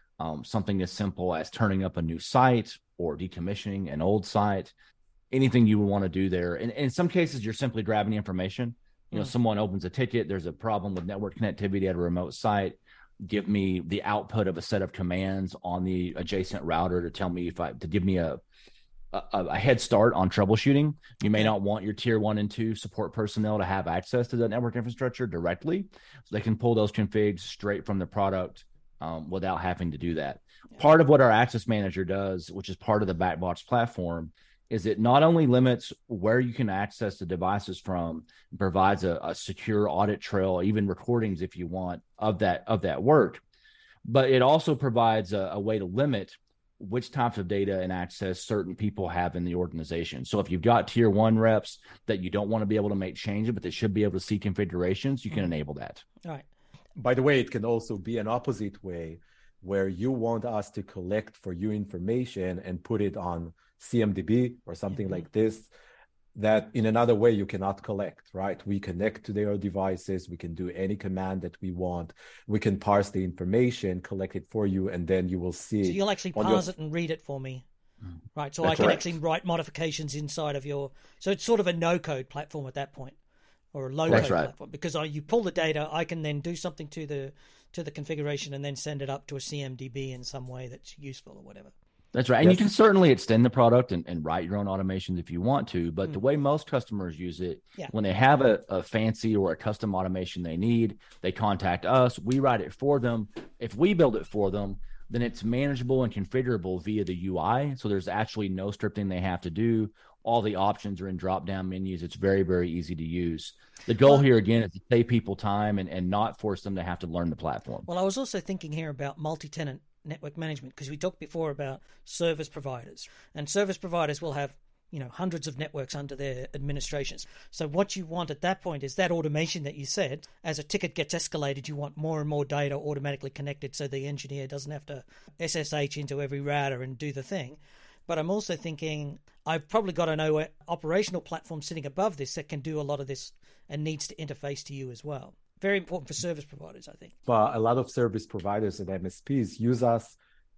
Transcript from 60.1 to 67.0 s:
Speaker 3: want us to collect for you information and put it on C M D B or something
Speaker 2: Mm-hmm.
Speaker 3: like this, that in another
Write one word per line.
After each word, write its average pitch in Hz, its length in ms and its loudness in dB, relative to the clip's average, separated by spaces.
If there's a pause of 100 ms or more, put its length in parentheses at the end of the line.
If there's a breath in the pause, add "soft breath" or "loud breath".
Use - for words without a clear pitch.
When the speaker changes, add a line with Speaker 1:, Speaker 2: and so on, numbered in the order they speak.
Speaker 3:
want 117 340 0
us 107 260 -4
to 104 120 -8
collect 98 540 -4
for 95 160 -8
you 95 180 -4
information 98 920 -2
and 90 180 -8
put 107 200 0
it 98 140 0
on 85 360 -6 (260)
C 120 240 0
M 104 100 2
D 92 100 -2
B 123 340 0 (100)
or 92 80 -12
something 98 320 -6
Speaker 2:
Mm-hmm. 92 80 -4
Speaker 3:
like 85 180 -10
this, 110 360 0 (680 soft breath)
that 107 380 4
in 110 120 2
another 117 280 6